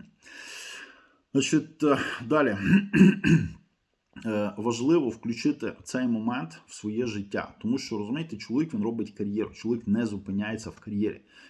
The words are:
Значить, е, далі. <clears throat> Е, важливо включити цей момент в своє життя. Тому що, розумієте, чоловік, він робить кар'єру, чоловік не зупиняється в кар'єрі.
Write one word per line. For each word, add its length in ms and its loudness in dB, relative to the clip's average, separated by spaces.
Значить, 500 0
е, 140 4
далі. 340 4
<clears throat> 60 -2
Е, 320 -2
важливо 520 2
включити 640 -2
цей 240 -2
момент 600 -2
в 60 -20
своє 320 -4
життя. 560 -6
Тому 160 0
що, 200 -6
розумієте, 400 -6
чоловік, 360 -2
він 100 -2
робить 280 -4
кар'єру, 420 -4
чоловік 340 -4
не 180 2
зупиняється 640 -4
в 100 -14
кар'єрі. 420 -4